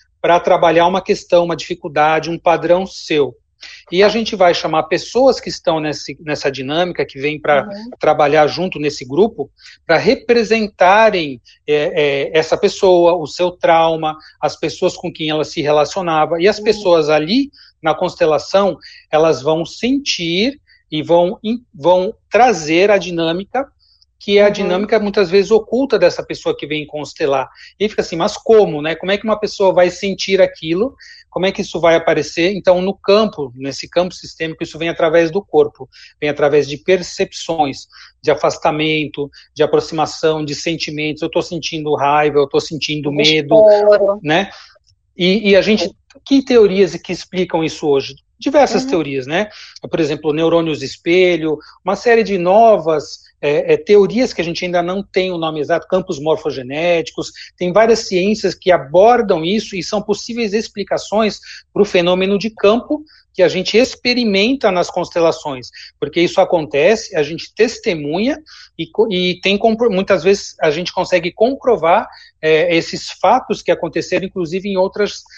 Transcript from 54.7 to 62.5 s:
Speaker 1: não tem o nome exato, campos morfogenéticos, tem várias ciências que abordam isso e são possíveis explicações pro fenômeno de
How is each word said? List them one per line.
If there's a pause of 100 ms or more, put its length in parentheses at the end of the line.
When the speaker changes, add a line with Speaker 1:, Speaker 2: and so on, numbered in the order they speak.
Speaker 1:
não
tem
o
nome
exato,
campos
morfogenéticos, (260)
tem
várias
ciências
que
abordam
isso
e
são
possíveis
explicações (340)
pro
fenômeno
de